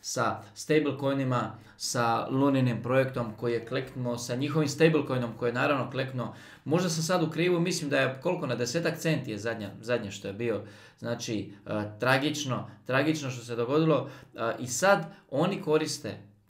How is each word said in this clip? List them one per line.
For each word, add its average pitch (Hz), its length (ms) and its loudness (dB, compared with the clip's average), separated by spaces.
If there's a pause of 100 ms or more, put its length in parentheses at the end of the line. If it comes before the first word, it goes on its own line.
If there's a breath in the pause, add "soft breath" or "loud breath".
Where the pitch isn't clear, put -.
sa 113 400 -2 (120 loud breath)
stablecoinima, 135 1040 0 (200 loud breath)
sa 117 520 0
Luninim 131 540 4
projektom 127 540 2
koji 120 160 0
je 113 120 -2
kleknuo, 127 520 -4
sa 120 180 -4
njihovim 147 340 2
stablecoinom 135 720 4
koji 120 100 2
je 117 40 -4
naravno 135 380 0
kleknuo. 127 440 -4 (300 loud breath)
Možda 170 240 2
sam 160 140 -2
sad 175 200 2
u 156 60 0
krivu, 175 300 2
mislim 170 300 0
da 139 100 4
je 131 220 0
koliko, 165 260 -2
na 123 80 0
desetak 160 420 0
centi 143 340 0
je 104 60 -4
zadnja, 107 320 -4 (120)
zadnje 113 300 -2
što - 160 -10
je 98 60 -6
bio. 107 280 -2 (380 loud breath)
Znači, 117 540 -4 (120)
e, 104 180 -2 (160)
tragično, 135 680 0 (160 loud breath)
tragično 143 440 0
što 123 160 -10
se 120 100 -6
dogodilo, 139 540 2 (260 loud breath)
e, 113 240 -2
i 127 80 -6
sad 185 380 4 (260 loud breath)
oni 180 300 0
koriste 151 560 0 (320)